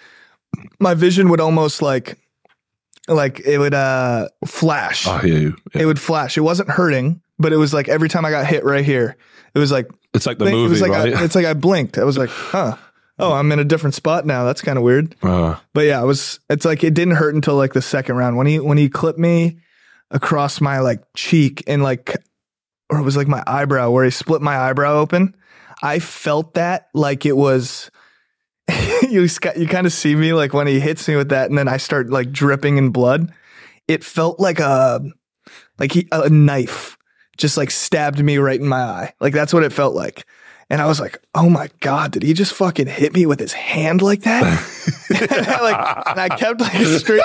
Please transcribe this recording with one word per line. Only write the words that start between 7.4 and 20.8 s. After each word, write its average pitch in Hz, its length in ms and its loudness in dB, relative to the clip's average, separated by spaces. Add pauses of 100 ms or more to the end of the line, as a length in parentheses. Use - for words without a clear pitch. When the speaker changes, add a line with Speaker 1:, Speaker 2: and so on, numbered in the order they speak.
Speaker 1:
but 160 120 2
it 156 40 4
was 151 180 2
like 143 140 -2
every 156 200 2
time 165 160 -2
I 156 60 -2
got 143 160 -2
hit 151 180 0
right 139 200 2
here, 127 320 0 (380)
it - 40 2
was 143 140 2
like 131 160 -2 (260)
Speaker 2:
It's - 120 0
like 127 120 -4
the 107 60 0
Speaker 1:
blink-, 101 120 2
it 113 40 2 (100)
was 170 100 2
Speaker 2:
movie, 185 120 2
Speaker 1:
like 98 120 0
Speaker 2:
right? 120 120 0
Speaker 1:
I, 170 80 0
it's 165 100 -2
like 180 120 2
I 160 80 0
blinked. 156 440 0
I 101 60 2
was 135 140 0
like, 127 120 -2
"Huh. - 460 -6 (440)
Oh, 175 120 2
I'm 143 180 2
in 147 80 2
a 147 60 2
different 151 300 0
spot 160 320 -2
now. 127 180 -2
That's 127 180 -2
kinda 135 180 -2
weird." 131 420 2
Speaker 2:
Uh. 87 340 0 (180)
Speaker 1:
But 147 120 2
yeah, 143 160 2
it 123 40 0
was, 139 320 -2 (120)
it's 147 140 -2
like 160 200 0
it 160 100 2
didn't 170 220 2
hurt 151 180 0
until, 147 220 0
like, 135 160 2
the 131 100 0
second 131 340 -4
round 123 200 0
when 131 100 2
he, 156 140 2
when 147 180 2
he 147 100 4
clipped 160 300 -2
me 170 400 2 (520)
across 143 500 -2
my, 139 200 0